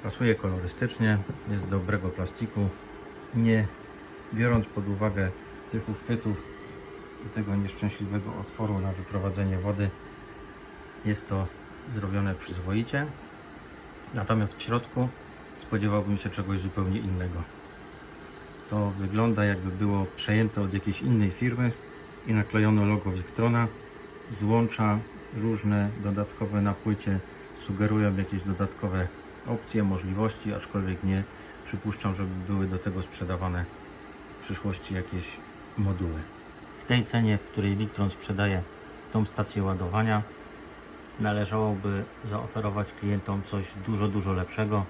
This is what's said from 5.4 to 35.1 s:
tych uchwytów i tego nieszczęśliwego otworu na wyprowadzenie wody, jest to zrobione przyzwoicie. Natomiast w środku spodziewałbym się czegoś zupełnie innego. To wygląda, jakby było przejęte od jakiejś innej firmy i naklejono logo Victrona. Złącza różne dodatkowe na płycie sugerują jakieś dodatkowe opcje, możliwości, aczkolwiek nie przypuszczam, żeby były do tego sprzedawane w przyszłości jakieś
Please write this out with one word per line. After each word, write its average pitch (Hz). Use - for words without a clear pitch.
tych 113
uchwytów 110
i 104
tego 101
nieszczęśliwego 101
otworu 101
na 92
wyprowadzenie 95
wody, 98
jest 104
to 95
zrobione 98
przyzwoicie. 104
Natomiast 107
w -
środku 123
spodziewałbym 101
się 101
czegoś 98
zupełnie 95
innego. 90
To 104
wygląda, 104
jakby 95
było 98
przejęte 107
od 95
jakiejś 98
innej 110
firmy 120
i 113
naklejono 107
logo 98
Victrona. 117
Złącza 107
różne 104
dodatkowe 101
na 101
płycie 101
sugerują 104
jakieś 95
dodatkowe 95
opcje, 113
możliwości, 98
aczkolwiek 92
nie 95
przypuszczam, 101
żeby 95
były 98
do 92
tego 92
sprzedawane 87
w -
przyszłości 98
jakieś 92